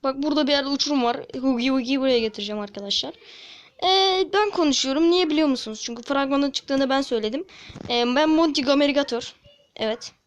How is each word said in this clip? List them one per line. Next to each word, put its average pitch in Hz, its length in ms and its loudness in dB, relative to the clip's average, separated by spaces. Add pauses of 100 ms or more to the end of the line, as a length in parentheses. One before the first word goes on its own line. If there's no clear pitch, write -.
Bak 269 140 -2
burada 285 300 0
bir 285 60 2
yerde 277 160 0
uçurum 277 360 0
var. 240 120 0
Huggy 254 500 -2
Wuggy'yi 262 340 0
buraya 262 180 2
getireceğim 214 420 -4
arkadaşlar. 202 540 -6 (720)
Ee, 381 480 2
ben 415 180 2
konuşuyorum. 311 600 2
Niye 349 200 2
biliyor 302 180 2
musunuz? 220 340 -4
Çünkü 233 200 -10
fragmanın 277 480 0
çıktığını 269 380 -2
ben 269 140 2
söyledim. 247 440 -2 (420)
Ee, 240 160 2 (120)
ben 311 120 4
Monty 311 340 2
Gamerigator. 277 720 0 (420)
Evet. 220 360 -6 (140)